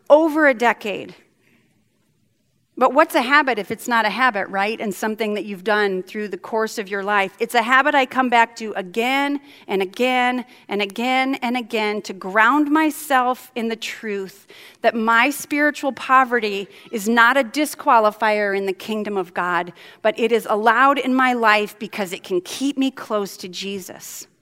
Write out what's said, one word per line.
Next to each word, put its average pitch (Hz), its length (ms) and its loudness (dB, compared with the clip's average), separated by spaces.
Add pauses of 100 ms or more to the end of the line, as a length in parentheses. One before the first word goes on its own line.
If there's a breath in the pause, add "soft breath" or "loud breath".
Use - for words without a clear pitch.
over 302 380 6
a 269 60 4
decade. 202 600 -2 (1600)
But 254 160 2
what's 320 200 4
a 302 80 2
habit 262 380 2
if 196 100 -8
it's - 180 -10
not 226 180 2
a 214 40 2
habit, 202 380 -2
right? 196 320 -4
And 208 160 -6
something 214 400 -4
that 196 100 -6
you've 196 180 -12
done 202 380 0
through 208 280 -10
the 185 80 -8
course 220 420 -4
of 190 100 -8
your 196 140 -6
life. 196 340 0
It's 233 160 -4
a 240 80 4
habit 262 320 2
I 277 140 4
come 254 220 0
back 233 260 4
to 220 180 -8
again 254 680 -2 (280 loud breath)
and 196 160 0
again 247 600 0 (220 soft breath)
and 202 140 -4
again 254 540 -2
and 240 220 -4
again 214 460 -4
to 214 100 -12
ground 220 580 2
myself 277 840 0
in 233 120 -4
the 226 80 -4
truth 202 720 -10 (340 loud breath)
that 226 140 2
my 226 340 4
spiritual 294 640 -2
poverty 233 760 0 (240 loud breath)
is 208 160 -4
not 233 300 4
a 277 60 2
disqualifier 214 1120 2
in 196 80 -4
the 196 80 -2
kingdom 208 440 -6
of 180 160 -6
God, 175 400 -2 (280 loud breath)
but - 160 0
it 226 140 0
is 226 180 0
allowed 233 480 4
in 254 160 -2
my 254 200 2
life 214 440 2
because 196 360 -8
it - 100 -14
can 180 180 -2
keep 269 380 -6
me 269 100 0
close 202 480 -6
to 190 120 -14
Jesus. 190 800 -12 (140)